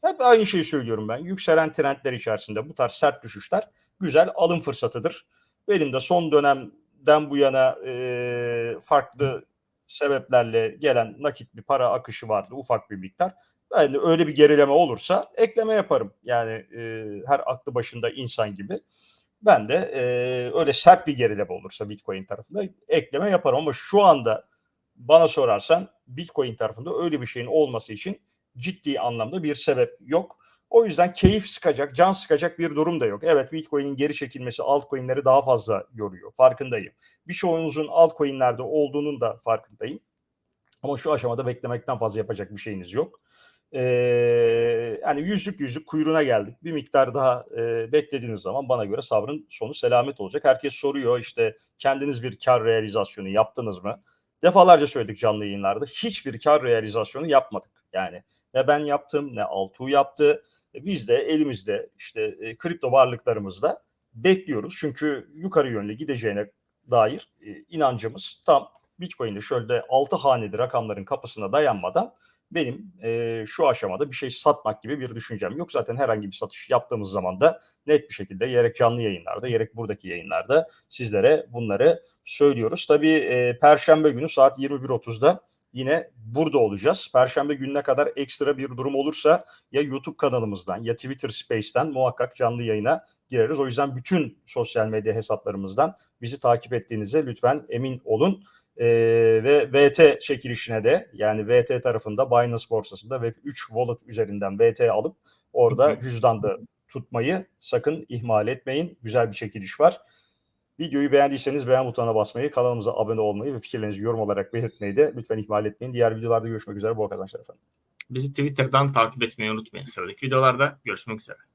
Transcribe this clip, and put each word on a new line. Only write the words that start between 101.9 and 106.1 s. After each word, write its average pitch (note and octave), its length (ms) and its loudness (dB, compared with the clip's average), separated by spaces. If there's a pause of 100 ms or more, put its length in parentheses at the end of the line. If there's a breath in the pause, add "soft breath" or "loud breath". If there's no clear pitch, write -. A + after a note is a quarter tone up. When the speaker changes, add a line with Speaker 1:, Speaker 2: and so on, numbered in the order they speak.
Speaker 1:
Binance A#2+ 380 2
borsasında A2 460 -6
Web A#2 280 -6
üç C#3 240 -12
wallet A#2 400 -4
üzerinden G2+ 520 -4
V A#2 140 6
T A#2 180 2
alıp A#2 240 -2 (380 soft breath)
orada B2 360 4
Speaker 2:
Hı C3+ 60 0
hı. G#2+ 40 -16
Speaker 1:
cüzdanda A2+ 580 0 (300)